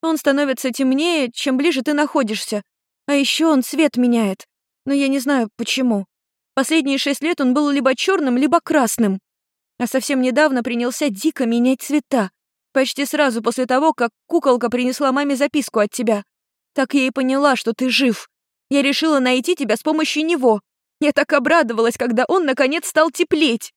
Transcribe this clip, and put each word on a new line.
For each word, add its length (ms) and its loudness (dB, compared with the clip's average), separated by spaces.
Он 160 -2
становится 520 0
темнее, 640 0
чем 240 -2
ближе 260 0
ты 120 -2
находишься. 680 -2
А 80 -2
ещё 360 2
он 120 4
цвет 340 0
меняет. 500 0
Но 60 -2
я 160 2
не 100 0
знаю, 380 0
почему. 500 -2
Последние 440 0
шесть 240 -2
лет 180 -2
он 140 2
был 160 2
либо 240 0
чёрным, 420 0
либо 240 2
красным. 580 0
А 80 -4
совсем 340 -2
недавно 420 2
принялся 460 -4
дико 380 -2
менять 360 2
цвета. 480 0
Почти 320 0
сразу 380 0
после 240 -2
того, 260 2
как 180 0
куколка 440 0
принесла 420 -2
маме 240 0
записку 440 -2
от 100 2
тебя. 340 -2
Так 200 -2
я 120 2
и 40 0
поняла, 460 0
что 160 -4
ты 160 -2
жив. 400 0
Я 120 2
решила 380 2
найти 340 0
тебя 220 -2
с 60 -6
помощью 420 -2
него. 360 2
Я 120 2
так 200 0
обрадовалась, 640 2
когда 320 -2
он, 180 0
наконец, 400 0
стал 240 2
теплеть. 680 0